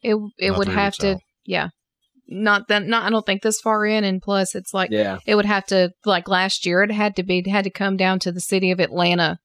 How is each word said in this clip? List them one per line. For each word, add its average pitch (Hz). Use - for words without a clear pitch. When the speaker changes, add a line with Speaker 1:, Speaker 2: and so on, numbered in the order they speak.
Speaker 1:
It, 214
it 185
Speaker 2:
Not 185
Speaker 1:
would 196
Speaker 2:
through 190
Speaker 1:
have 202
to, 208
Speaker 2:
itself. 190
Speaker 1:
yeah. 170
Not 202
that, 208
not, 226
I 196
don't 220
think 196
this 214
far 214
in, 214
and 190
plus 196
it's 190
like, 190
Speaker 3:
Yeah. 202
Speaker 1:
it 214
would 208
have 202
to, 185
like, 185
last 190
year, 180
it 214
had 208
to 180
be, 185
it 180
had 196
to 190
come 196
down 185
to 180
the 175
city 190
of 180
Atlanta 170